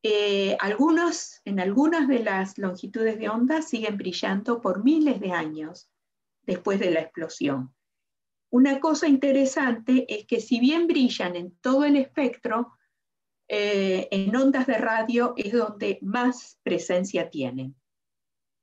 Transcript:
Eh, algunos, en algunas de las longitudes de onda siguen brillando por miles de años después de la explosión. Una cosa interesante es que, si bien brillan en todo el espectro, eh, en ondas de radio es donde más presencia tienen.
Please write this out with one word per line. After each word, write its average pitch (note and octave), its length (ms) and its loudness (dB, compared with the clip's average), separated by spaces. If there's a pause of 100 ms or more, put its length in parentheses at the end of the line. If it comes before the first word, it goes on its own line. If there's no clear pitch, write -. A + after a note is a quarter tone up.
Eh, G3+ 560 2
algunos, D#4+ 840 0
en G3 140 -4
algunas C4+ 480 2
de B3+ 140 2
las G3 380 -4
longitudes G#3 600 -4
de G#3+ 100 -6
onda B3+ 340 0
siguen G#3+ 340 -4
brillando G3 640 -4
por G3 240 -2
miles D4 360 4
de F#3 120 -4
años D#3 580 -8 (520)
después G3 360 -2
de F#3+ 140 0
la D#3+ 80 2
explosión. C#3+ 760 -6 (760)
Una C4+ 280 4
cosa D#4 300 2
interesante C4 1000 2
es G#3 180 -8
que, A3+ 140 -2
si A#3 200 0
bien D#4+ 260 4
brillan A#3+ 480 0
en F3 240 -10
todo C4+ 260 2
el D4 120 4
espectro, A#3+ 760 -2 (760)
eh, G3 640 0
en G3 260 0
ondas C4+ 300 2
de A#3+ 120 0
radio A#3 580 0
es G#3 160 -4
donde G#3 500 -2
más B3 600 -4
presencia F3+ 680 -2
tienen. C3 460 -8 (880)